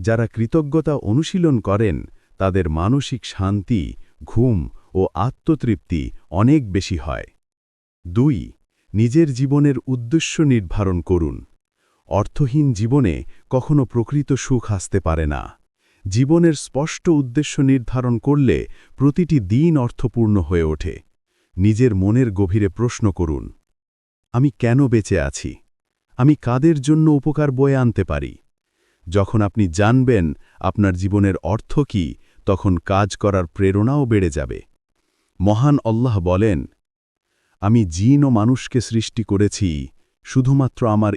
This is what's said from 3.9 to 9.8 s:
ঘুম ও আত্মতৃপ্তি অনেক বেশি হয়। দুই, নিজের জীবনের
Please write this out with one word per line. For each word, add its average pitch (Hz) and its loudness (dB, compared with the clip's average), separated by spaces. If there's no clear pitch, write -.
ঘুম 110 0
ও 92 0
আত্মতৃপ্তি 101 -4
অনেক 117 2
বেশি 95 -4
হয়। 64 -8
দুই, 95 -2
নিজের 123 2
জীবনের 139 2